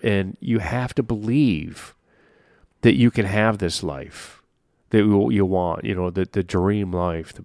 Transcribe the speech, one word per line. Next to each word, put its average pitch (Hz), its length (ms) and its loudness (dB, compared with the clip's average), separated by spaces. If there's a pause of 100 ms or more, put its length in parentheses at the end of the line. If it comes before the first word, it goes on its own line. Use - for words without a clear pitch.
And 98 380 0
you 113 180 -2
have 123 380 -4
to 135 60 2
believe 110 920 -2 (880)
that 117 140 6
you 120 140 6
can 110 140 0
have 107 340 0
this 87 240 -4
life - 600 -12 (480)
that 110 80 4
you, 104 320 4
you 98 160 4
want, 90 380 -2
you 104 100 -4
know, 90 160 -4
the, 92 200 -2
the 98 120 -2
dream 95 500 0
life, 87 400 -4
the, - 120 -18